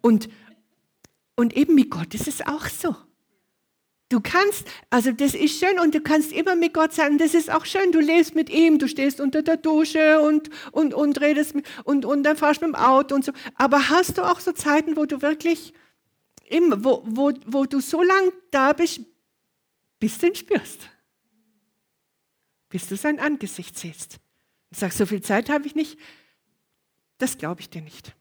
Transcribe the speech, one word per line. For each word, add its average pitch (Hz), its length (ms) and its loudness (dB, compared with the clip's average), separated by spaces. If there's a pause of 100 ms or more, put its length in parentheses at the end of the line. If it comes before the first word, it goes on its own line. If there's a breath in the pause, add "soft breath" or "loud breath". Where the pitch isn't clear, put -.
Und, 226 280 4 (1040 loud breath)
und 233 200 0
eben 294 180 2
mit 269 160 6
Gott 170 240 -8
ist 214 140 -6
es - 140 -8
auch - 260 -6
so. - 280 -4 (1120)
Du 247 100 2
kannst, 392 480 0 (220 loud breath)
also 247 220 2
das 277 220 0
ist 302 240 0
schön 370 220 0
und 311 160 2
du 302 60 0
kannst 302 300 0
immer 359 240 -2
mit 339 180 0
Gott 311 200 0
sein 294 200 0
und 294 80 4
das 320 120 2
ist 320 160 2
auch - 160 -2
schön. 381 260 0
Du 320 80 4
lebst 320 360 2
mit 311 140 0
ihm, 320 280 4
du 285 100 0
stehst 269 340 -2
unter 285 200 0
der 320 160 0
Dusche 311 600 4
und, 302 300 2 (220 loud breath)
und, 302 220 0
und 294 280 0
redest 294 340 0
mit, 285 100 -4 (200 loud breath)
und, 269 200 0
und 277 180 0
dann 302 140 2
fahrst 302 240 2
du 330 60 -2
mit 302 80 -4
dem - 40 -6
Auto 269 360 2
und 269 100 0
so. 285 60 -6 (240 loud breath)
Aber 269 340 2
hast 359 280 2
du 370 60 -2
auch 349 180 -2
so 359 100 -4
Zeiten, 311 460 -2
wo 302 80 0
du 285 160 -6
wirklich 311 520 -2 (720 soft breath)
im, 269 380 2
wo, 262 220 2
wo, 262 260 0 (160)
wo 269 180 0
du 277 140 -2
so 330 240 -2
lang 370 280 4 (200)
da 277 220 2
bist, 330 260 -2 (1000)
bis - 220 -4
du 349 80 0
ihn 403 80 0
spürst? - 540 -6 (1800)
Bis 180 180 -8
du 196 100 -8
sein 302 220 -4
Angesicht 269 580 -6
siehst. - 420 -16 (520)
Und - 60 -18
sagst, 185 200 -6
„So 208 80 0
viel 202 160 -6
Zeit 208 280 -2
habe 294 180 -2
ich 294 80 -12
nicht.“ 311 220 -6 (1200 soft breath)
Das - 180 -4
glaub 165 220 -8
ich - 100 -20
dir 165 140 -16
nicht. - 380 -20